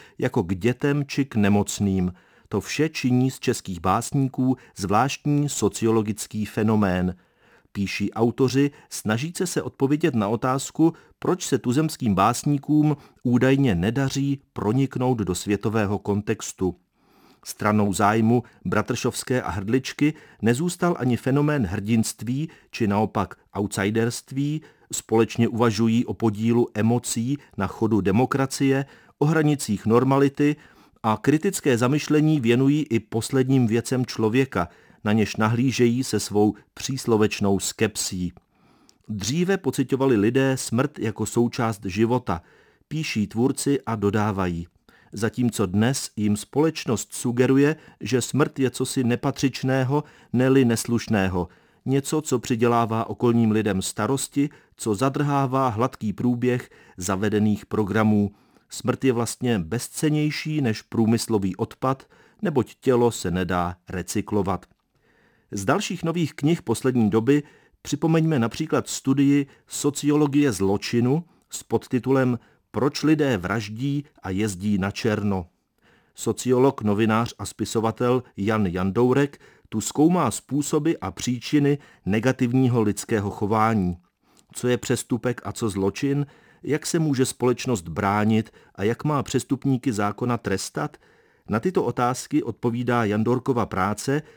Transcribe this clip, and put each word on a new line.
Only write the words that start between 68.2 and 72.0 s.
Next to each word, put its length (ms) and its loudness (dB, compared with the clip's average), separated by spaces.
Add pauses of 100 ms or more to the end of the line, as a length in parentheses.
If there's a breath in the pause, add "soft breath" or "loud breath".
například 500 -2
studii 580 2 (200 soft breath)
Sociologie 840 0
zločinu 720 0 (260 soft breath)
s 120 -14
podtitulem 760 0 (320 soft breath)